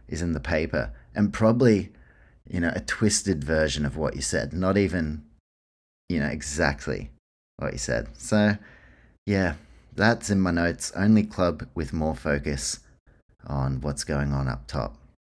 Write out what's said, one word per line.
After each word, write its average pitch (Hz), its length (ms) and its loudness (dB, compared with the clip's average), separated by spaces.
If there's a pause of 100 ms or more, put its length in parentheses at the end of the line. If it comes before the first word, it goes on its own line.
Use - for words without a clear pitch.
is 80 140 -6
in 85 140 -2
the 76 40 -2
paper, 76 540 -2 (220)
and 104 180 2
probably, 113 600 4 (540)
you 90 140 -4
know, 85 140 0
a 92 60 -4
twisted 98 640 0
version 76 440 0
of 67 100 -6
what 76 200 -2
you 73 60 -6
said, 67 300 -2
not 92 240 0
even, 82 460 0 (880)
you 85 100 -2
know, 71 80 -2
exactly 71 840 -2 (460)
what - 160 -6
you - 60 -10
said. 57 300 -4 (100)
So, 104 400 2 (640)
yeah, 95 300 2 (400)
that's 110 360 2
in 98 100 4
my 92 120 2
notes. 85 420 0
Only 104 300 6
club 87 500 0
with 76 180 -4
more 78 220 0
focus 71 640 -2 (640)
on 67 360 -2
what's 71 240 -4
going 71 280 -2
on 69 140 -2
up 58 220 -6
top 58 280 -6 (260)